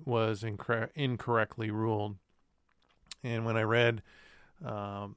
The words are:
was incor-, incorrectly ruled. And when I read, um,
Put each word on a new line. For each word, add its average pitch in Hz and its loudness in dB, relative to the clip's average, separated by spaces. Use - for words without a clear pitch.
was 113 0
incor-, 113 -2
incorrectly 117 0
ruled. 107 -2
And 117 -2
when 113 0
I 110 4
read, 117 4
um, 101 -6